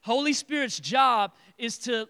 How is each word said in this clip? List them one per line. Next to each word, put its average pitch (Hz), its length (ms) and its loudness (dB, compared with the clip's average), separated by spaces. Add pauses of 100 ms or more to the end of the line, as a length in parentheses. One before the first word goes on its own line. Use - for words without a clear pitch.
Holy 277 320 0
Spirit's 277 460 -2
job 214 540 2 (240)
is 233 220 -6
to, 226 320 -4